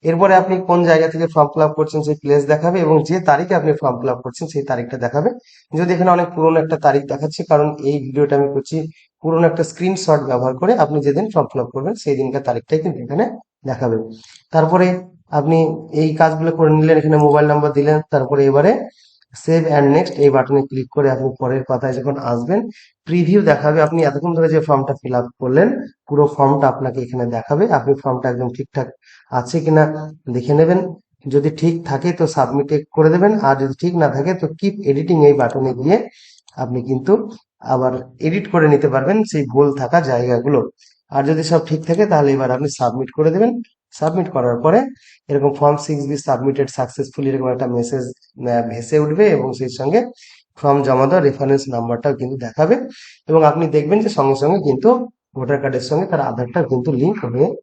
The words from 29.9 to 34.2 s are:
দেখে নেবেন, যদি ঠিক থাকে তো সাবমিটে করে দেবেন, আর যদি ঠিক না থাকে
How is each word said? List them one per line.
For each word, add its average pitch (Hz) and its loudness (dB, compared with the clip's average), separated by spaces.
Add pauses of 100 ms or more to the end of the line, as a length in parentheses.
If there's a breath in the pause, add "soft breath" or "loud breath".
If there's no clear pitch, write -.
দেখে 127 -2
নেবেন, 170 4 (540)
যদি 143 2 (120)
ঠিক 165 2 (140)
থাকে 139 -2 (100)
তো 165 2 (100)
সাবমিটে 139 0 (180)
করে 156 4
দেবেন, 180 4 (140)
আর 135 4
যদি 135 -4
ঠিক 175 -2
না 147 2
থাকে 143 -2 (100)